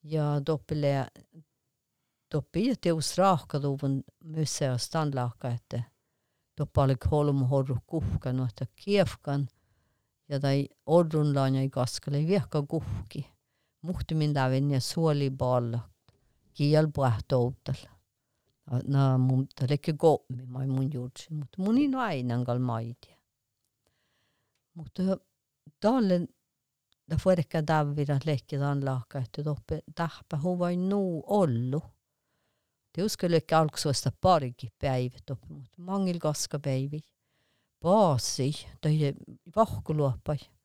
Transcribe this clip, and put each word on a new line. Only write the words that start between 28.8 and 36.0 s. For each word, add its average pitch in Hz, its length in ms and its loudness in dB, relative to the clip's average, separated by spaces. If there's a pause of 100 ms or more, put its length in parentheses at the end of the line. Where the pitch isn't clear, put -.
laka 131 360 -4
etter 147 240 -8
doppe. 151 380 -6 (140)
Dahpa, 160 440 -6
hun 180 180 -2
var 175 180 0
nu 185 500 0
ollu. 139 540 2 (1120)
Det 202 160 -2
skulle 170 320 2
ikke - 140 2
alksoista 151 640 0
pargi 139 580 2
päivät 127 500 -2
doppe, - 220 -12
mut 143 260 -18
mangil 180 460 -2